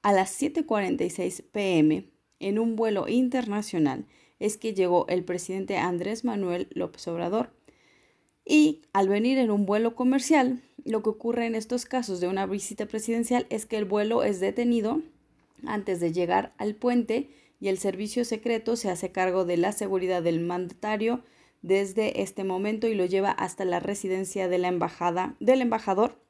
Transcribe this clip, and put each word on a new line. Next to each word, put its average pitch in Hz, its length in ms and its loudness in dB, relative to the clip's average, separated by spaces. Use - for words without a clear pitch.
a 208 100 4
las 190 160 4
siete 311 380 -2
cuarenta 190 360 0
y 175 60 -2
seis 185 320 -6
P 190 280 2
M, 156 320 2
en 202 200 -2
un 226 160 0
vuelo 214 320 0
internacional, 214 960 0
es 208 200 -2
que 220 180 -4
llegó 180 320 4
el 180 180 0
presidente 185 520 -4
Andrés 180 460 -2
Manuel 190 520 -2
López - 320 -6
Obrador. 175 480 -4
Y 302 380 4
al 196 160 4
venir 240 300 2
en 233 100 4
un 202 160 2
vuelo 226 300 2
comercial, 262 680 2
lo 220 160 -2
que 214 80 0
ocurre 233 380 -2
en 226 80 -2
estos 240 300 -4
casos 240 340 -4
de 175 80 0
una 190 180 0
visita 202 400 -6
presidencial 233 640 -2
es 214 160 -4
que 220 140 -4
el 208 60 0
vuelo 208 360 2
es 196 180 0
detenido 233 600 0
antes 196 360 -2
de 170 100 2
llegar 180 460 0
al 208 180 -4
puente 240 540 0
y 196 80 -2
el 190 80 0
servicio 208 480 -2
secreto 226 500 -2
se 220 140 -4
hace 180 240 -4
cargo 185 320 2
de 175 100 0
la 180 160 2
seguridad 185 500 -2
del 170 200 0
mandatario 208 840 -4
desde 196 600 0
este 190 220 -4
momento 208 460 0
y 220 60 0
lo 185 100 2
lleva 190 260 2
hasta - 320 -4
la 175 160 0
residencia 190 680 -2
de 180 80 2
la 180 100 2
embajada, 175 720 -2
del 254 220 6
embajador 220 680 0